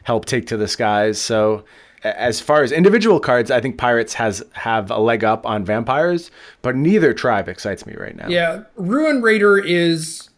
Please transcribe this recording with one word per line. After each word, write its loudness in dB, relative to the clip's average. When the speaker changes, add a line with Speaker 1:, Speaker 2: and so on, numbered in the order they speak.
Speaker 1:
help -2
take -4
to -4
the -2
skies. 0
So 0
a-, -6
as -2
far 2
as 0
individual 4
cards, 2
I 2
think -6
Pirates 0
has, -4
have -4
a -4
leg 2
up 0
on -4
Vampires, -2
but -2
neither 4
tribe -2
excites -8
me -16
right -14
now. -12
Speaker 2:
Yeah, -2
Ruin 0
Raider 4
is -2